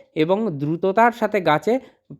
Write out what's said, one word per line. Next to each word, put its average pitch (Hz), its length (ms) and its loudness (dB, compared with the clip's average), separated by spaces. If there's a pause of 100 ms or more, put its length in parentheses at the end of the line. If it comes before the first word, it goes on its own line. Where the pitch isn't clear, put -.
(140)
এবং 175 440 0
দ্রুততার 190 540 0
সাথে 214 280 -2
গাছে 170 400 0 (400)